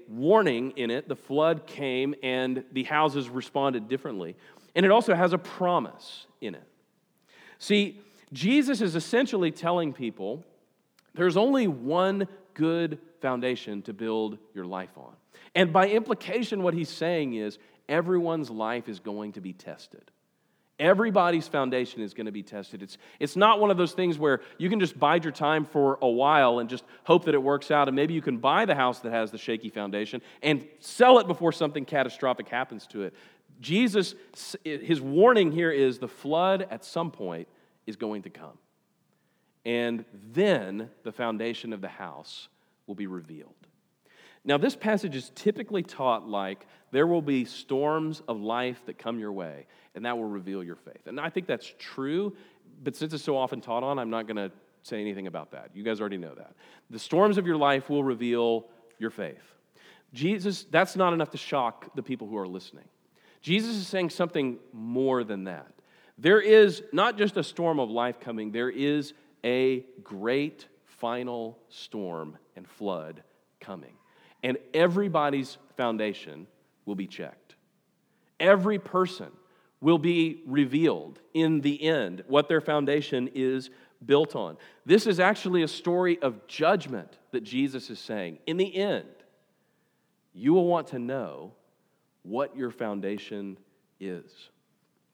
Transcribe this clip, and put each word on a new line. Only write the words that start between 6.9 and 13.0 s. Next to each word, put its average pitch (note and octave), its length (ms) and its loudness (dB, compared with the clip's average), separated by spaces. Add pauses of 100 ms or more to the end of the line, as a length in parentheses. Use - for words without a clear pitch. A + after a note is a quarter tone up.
See, G3+ 400 2 (340)
Jesus A#3+ 480 2
is F3 140 0
essentially F#3+ 560 2
telling E3+ 420 0
people A#2 500 -6 (720)
there's F3 240 2
only B3 300 4
one F3+ 600 0 (260)
good D#3+ 460 0 (200)